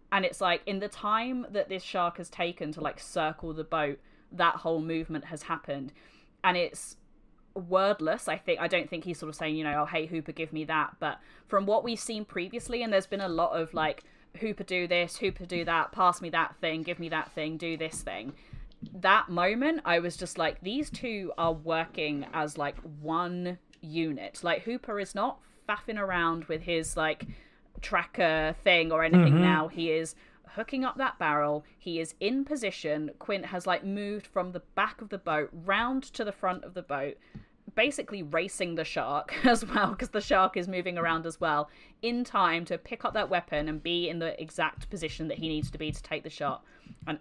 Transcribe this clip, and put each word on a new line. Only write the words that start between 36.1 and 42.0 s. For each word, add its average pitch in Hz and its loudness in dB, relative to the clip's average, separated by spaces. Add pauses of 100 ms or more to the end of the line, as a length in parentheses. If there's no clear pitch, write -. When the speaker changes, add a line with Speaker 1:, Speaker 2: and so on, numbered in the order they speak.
Speaker 1:
the 202 -2
front 185 -2
of - -16
the 180 -6
boat, 143 -4 (580)
basically 214 0
racing 170 0
the 160 0
shark 143 -2
<laughs> - 2
as 233 8
well, 233 2
'cause 247 -6
the 214 0
shark 190 4
is 180 -2
moving 180 -2
around 165 0
as 165 -8
well, 151 2 (320)